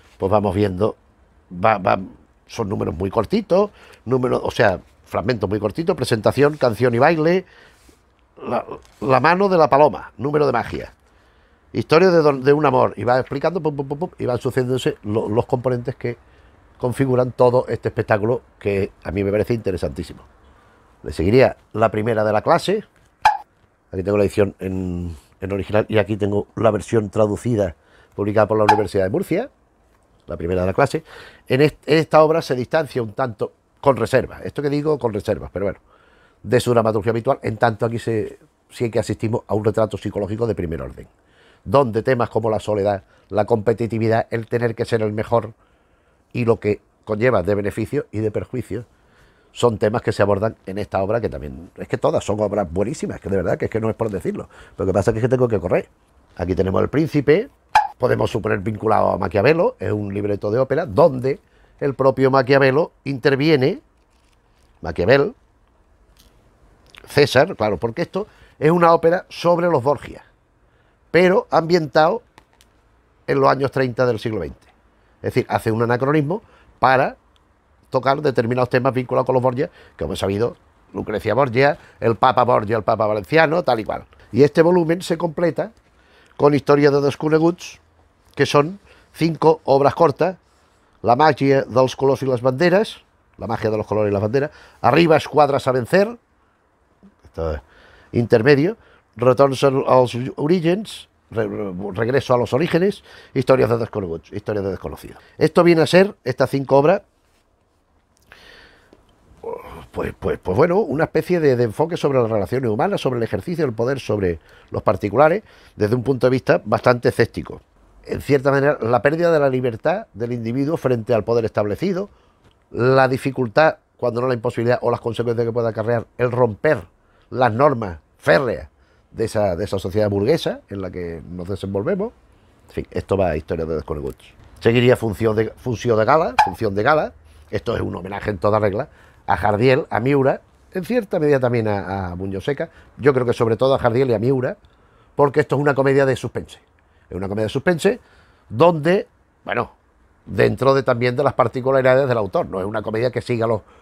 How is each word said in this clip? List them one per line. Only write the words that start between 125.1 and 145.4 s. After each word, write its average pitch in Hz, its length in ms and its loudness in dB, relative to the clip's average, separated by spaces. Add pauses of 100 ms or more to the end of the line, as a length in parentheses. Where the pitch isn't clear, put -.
que 117 60 -2
pueda 117 180 -2
acarrear 110 360 -2 (140)
el 123 120 0
romper 120 520 0 (480)
las 123 200 2
normas 113 460 0 (220)
férreas 139 500 0 (420)
de 113 140 -4
esa, 104 300 0
de 95 100 -4
esa 95 140 -4
sociedad 104 300 -2
burguesa 151 600 -2
en 101 120 -10
la 90 100 -10
que 85 300 -10 (100)
nos 90 180 -10
desenvolvemos. 113 640 -4 (540)
En - 60 -20
fin, - 180 -8
esto 95 260 -4
va 92 120 2
a 78 80 -2
Historia 80 280 -6
de 80 100 -4
Desconeguts. 73 480 -8 (360)
Seguiría 120 360 4
Función 110 400 -2
de, 110 140 0
Función 117 480 -2
de 107 80 2
Gala, 165 300 2 (100)
Función 98 300 -4
de 104 80 0
Gala. 156 300 0 (360)
Esto 104 260 -4
es 92 60 -4
un 98 140 -6
homenaje 95 340 -8
en 98 80 -4
toda 107 220 2
regla 107 300 -2 (360)
a 98 120 0
Jardiel, 117 540 2
a - 80 0
Miura, 135 420 0 (320)
en 185 100 -6
cierta 214 360 -4
medida 147 200 2
también 120 280 0
a, 98 400 -4
a 87 80 -8
Muñoz 95 300 -8
Seca. 143 240 -4 (280)
Yo 135 160 2
creo 123 140 0
que 120 60 2
sobre 113 240 0
todo 135 180 2
a - 20 2
Jardiel 123 320 0
y 117 60 0
a 98 40 -2
Miura, 131 380 -2 (580)
porque 143 260 2